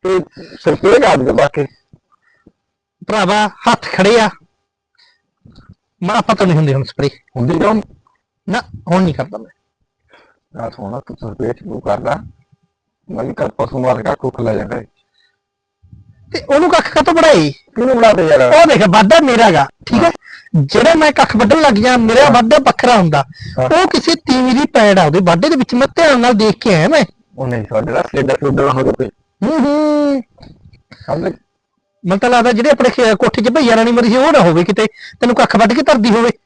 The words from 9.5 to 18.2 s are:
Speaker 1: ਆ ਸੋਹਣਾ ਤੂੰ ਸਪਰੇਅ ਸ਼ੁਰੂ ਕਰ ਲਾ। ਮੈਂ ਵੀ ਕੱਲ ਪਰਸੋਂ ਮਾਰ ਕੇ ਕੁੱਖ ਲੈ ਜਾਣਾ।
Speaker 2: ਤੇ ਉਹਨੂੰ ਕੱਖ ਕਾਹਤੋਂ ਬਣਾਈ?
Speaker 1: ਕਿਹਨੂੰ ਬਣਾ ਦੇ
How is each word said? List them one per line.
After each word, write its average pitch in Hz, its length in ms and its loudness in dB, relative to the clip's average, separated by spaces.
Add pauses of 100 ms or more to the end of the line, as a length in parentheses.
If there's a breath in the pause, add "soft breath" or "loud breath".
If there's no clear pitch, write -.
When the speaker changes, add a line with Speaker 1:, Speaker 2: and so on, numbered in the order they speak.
Speaker 1:
ਆ 113 80 -10
ਸੋਹਣਾ 110 300 -14
ਤੂੰ - 180 -18
ਸਪਰੇਅ 110 360 -10
ਸ਼ੁਰੂ - 260 -14
ਕਰ - 200 -6
ਲਾ। - 240 -8 (840)
ਮੈਂ 196 140 -10
ਵੀ - 100 -8
ਕੱਲ 127 160 -8
ਪਰਸੋਂ 135 300 -8
ਮਾਰ 127 220 -4
ਕੇ - 180 -6
ਕੁੱਖ 127 220 -8
ਲੈ 110 140 -4
ਜਾਣਾ। 104 260 -8 (1500)
Speaker 2:
ਤੇ 330 60 -8
ਉਹਨੂੰ 302 300 0
ਕੱਖ - 240 -2
ਕਾਹਤੋਂ 320 200 0
ਬਣਾਈ? 262 380 2
Speaker 1:
ਕਿਹਨੂੰ 247 460 -4
ਬਣਾ 226 160 4
ਦੇ 175 140 0